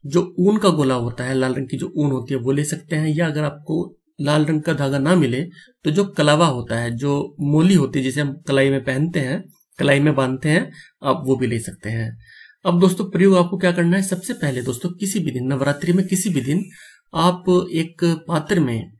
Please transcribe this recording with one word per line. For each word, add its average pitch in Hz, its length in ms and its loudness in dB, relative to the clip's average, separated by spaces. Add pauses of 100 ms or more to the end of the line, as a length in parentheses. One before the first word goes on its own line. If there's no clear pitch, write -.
जो 165 340 -2
ऊन 202 180 4
का 208 120 2
गोला 143 260 0
होता 120 280 -6
है, 131 100 -6
लाल 127 200 0
रंग 131 140 -6
की - 100 -6
जो - 200 -8
ऊन 147 140 0
होती 127 220 -4
है 131 60 -2
वो 123 120 -2
ले 143 120 0
सकते 151 320 -6
हैं, 156 120 -2
या 156 180 0
अगर 151 180 -2
आपको 147 540 -6 (240)
लाल 151 240 2
रंग 156 160 0
का 165 120 -2
धागा 139 260 -2
ना 156 160 4
मिले 131 280 2 (400)
तो - 80 0
जो 196 140 2
कलावा 156 420 2
होता 117 320 -2
है, 117 160 -4
जो 139 440 -2
मोली 156 340 4
होती 143 260 2
है 127 60 -2
जिसे 135 160 -2
हम 139 260 -4
कलाई 135 220 2
में 135 140 0
पहनते 151 360 -2
हैं, 135 240 -4 (360)
कलाई 143 200 4
में 147 160 2
बांधते 131 340 -2
हैं, 170 220 2 (320)
आप 143 220 -2
वो 131 100 2
भी 127 120 -2
ले 113 120 -2
सकते - 300 -12
हैं। 113 280 -6 (480)
अब 175 140 2
दोस्तों, 185 320 2
प्रयोग 190 260 6
आपको 180 200 2
क्या 180 140 2
करना 175 260 2
है? 196 60 0
सबसे 190 300 -6
पहले 127 280 -4
दोस्तों, 123 280 -4
किसी 196 300 -4
भी 160 120 -2
दिन, 123 160 -4
नवरात्रि 143 460 0
में 190 140 2
किसी 190 220 0
भी 143 120 0
दिन 147 240 -2 (500)
आप 180 560 2
एक 165 560 -2
पात्र 170 320 -2
में 117 400 -2